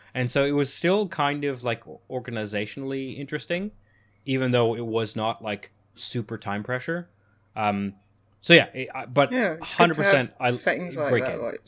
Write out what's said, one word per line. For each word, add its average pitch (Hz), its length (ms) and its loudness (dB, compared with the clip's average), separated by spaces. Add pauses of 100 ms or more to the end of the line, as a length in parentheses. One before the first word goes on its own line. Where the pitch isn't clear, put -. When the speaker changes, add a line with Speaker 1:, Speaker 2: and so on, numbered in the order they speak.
(140)
Speaker 1:
And 123 160 -2
so 139 140 2
it 143 80 0
was 143 200 2
still 190 360 0
kind 143 360 -2
of, 127 200 -4
like, 117 180 -2 (280)
organizationally 117 1080 -6
interesting, 175 540 -6 (520)
even 131 280 0
though 117 240 4
it 117 100 -6
was 113 300 -2
not, 113 260 -2
like, 107 300 -6 (240)
super 113 420 -6
time 101 260 -4
pressure. 165 440 -6 (480)
Um, 101 380 0 (460)
so - 140 6
yeah, 151 200 8
it, 131 200 -8
I, 127 120 -8
but 135 260 2
Speaker 2:
Yeah, 226 220 0
it's 160 40 -12
good - 0 -
to - 40 -12
have - 160 -6
Speaker 1:
hundred 170 180 8
percent, 190 440 4
I, 123 100 2
Speaker 2:
settings 156 460 0
like 147 140 0
Speaker 1:
great 123 160 4
Speaker 2:
that, - 60 -2
Speaker 1:
game. 113 100 -6
Speaker 2:
like, - 260 -6